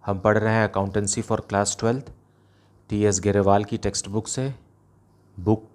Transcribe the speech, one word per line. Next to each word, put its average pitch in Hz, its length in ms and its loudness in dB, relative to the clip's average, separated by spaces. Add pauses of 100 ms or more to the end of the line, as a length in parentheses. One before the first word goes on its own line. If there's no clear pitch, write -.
हम 98 120 -2
पढ़ 107 200 4
रहे 110 160 2
हैं 110 180 2
Accountancy 98 540 -2
for 110 140 -2
Class 101 360 -2
Twelfth, 120 340 -2 (760)
टीएस 104 360 0
गरेवाल 101 400 4
की 107 140 -6
टेक्स्ट - 300 -4
बुक 107 200 -6
से, 131 260 -6 (880)
बुक 107 340 0